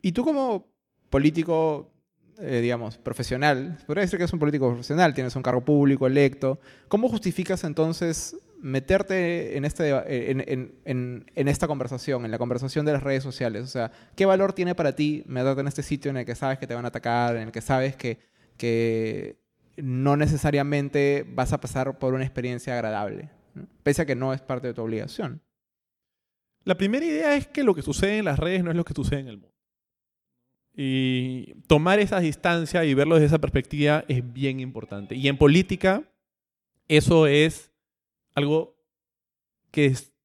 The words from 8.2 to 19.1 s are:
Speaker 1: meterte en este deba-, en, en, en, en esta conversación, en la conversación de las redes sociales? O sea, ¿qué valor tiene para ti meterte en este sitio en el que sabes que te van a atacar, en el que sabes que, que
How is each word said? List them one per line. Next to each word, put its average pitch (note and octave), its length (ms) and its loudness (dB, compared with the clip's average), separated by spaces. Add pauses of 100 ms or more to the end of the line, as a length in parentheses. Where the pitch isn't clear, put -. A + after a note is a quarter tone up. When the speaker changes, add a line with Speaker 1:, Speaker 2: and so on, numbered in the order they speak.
Speaker 1:
meterte F3 960 -2
en C#3 80 -4
este D3 200 -4
deba-, C#3 220 2
en, B2+ 400 -2
en, B2+ 280 -6 (100)
en, B2 500 -6
en C#3+ 140 0
esta D3 180 0
conversación, C3 600 -4
en A2 40 -6
la A2+ 60 -4
conversación B2 480 -4
de D3+ 80 2
las C#3 100 0
redes C3+ 200 -2
sociales? A#2+ 420 -6
O - 40 -12
sea, A#2 220 -6 (240)
¿qué G3 120 2
valor F#3+ 260 4
tiene F3+ 220 -2
para D3 200 0
ti D3+ 320 0
meterte C3 360 -2
en C#3+ 60 -2
este C#3 140 -6
sitio C#3 280 -4
en C3+ 80 -4
el A#2 80 -6
que A#2 80 -8
sabes C3 240 -4
que C3 80 -10
te A#2 80 -8
van A#2+ 100 -8
a B2 40 -4
atacar, A#2+ 480 0
en A2+ 80 -6
el A2+ 80 -12
que A2+ 100 -8
sabes C3+ 340 0
que, A#2+ 220 -6 (400)
que A2+ 800 -2 (400)